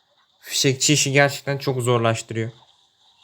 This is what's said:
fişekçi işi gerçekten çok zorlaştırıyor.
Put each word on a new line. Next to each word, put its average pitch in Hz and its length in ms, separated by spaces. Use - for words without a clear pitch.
fişekçi - 520
işi 143 200
gerçekten 139 460
çok 131 240
zorlaştırıyor. 113 680